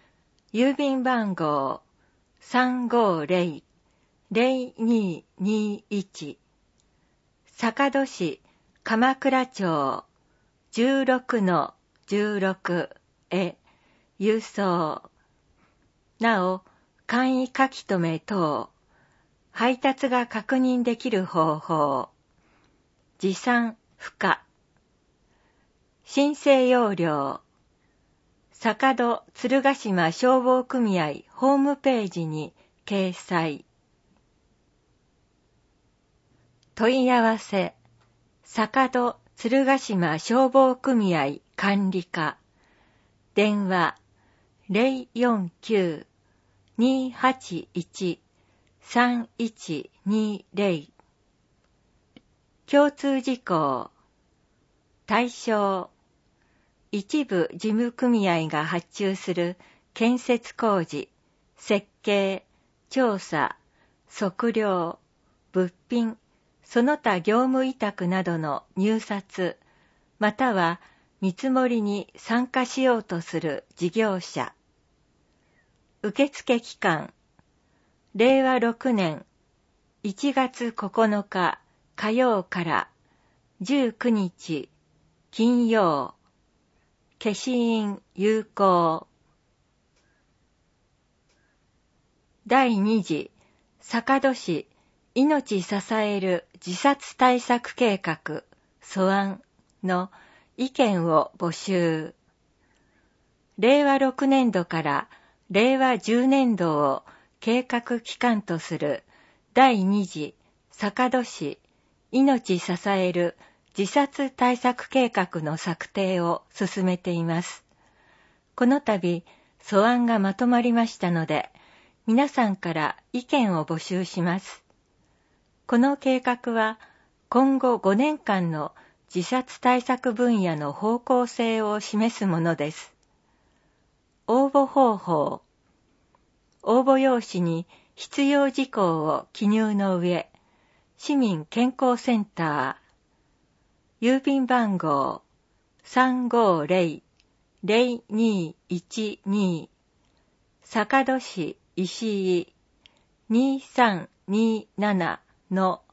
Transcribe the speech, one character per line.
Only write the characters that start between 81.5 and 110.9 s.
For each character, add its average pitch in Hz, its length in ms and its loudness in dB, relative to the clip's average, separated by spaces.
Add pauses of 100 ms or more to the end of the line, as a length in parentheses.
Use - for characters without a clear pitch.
火 214 160 -4
曜 233 320 2
か 175 200 -6
ら 151 260 -2 (720)
十 247 320 0
九 247 160 -4
日 180 580 -4 (640)
金 240 380 2
曜。 175 480 2 (1040)
消 220 360 -4
印 226 460 0 (140)
有 214 280 0
効。 175 640 2 (3500)
第 240 320 4
二 208 240 2
次、 - 260 -4 (500)
坂 247 400 0
戸 269 140 2
市 170 340 -6 (460)
命 269 480 0
支 190 140 -6 (180)
え 208 260 0
る 185 280 -2 (180)
自 180 100 -6
殺 277 400 0
対 254 240 4
策 240 360 -2
計 208 260 0
画 156 420 -8 (380)
素 190 300 -2
案 196 320 -2 (400)
の 185 260 -2 (480)
意 262 140 -4
見 202 340 2
を 156 320 2
募 170 140 -4
集。 165 640 -2 (1400)
令 262 260 4
和 277 160 2
六 269 280 0
年 269 240 4
度 175 140 0
か 160 160 -4
ら 143 260 -2 (420)
令 240 280 4
和 262 200 2
十 240 300 2
年 262 280 4
度 170 220 0
を 139 260 0 (360)
計 240 240 0
画 240 360 -4
期 - 180 -14
間 233 240 0
と 165 180 -6
す 160 180 -8
る 147 260 -4 (500)
第 247 300 4
二 202 220 0
次 151 300 -10 (360)
坂 233 380 -2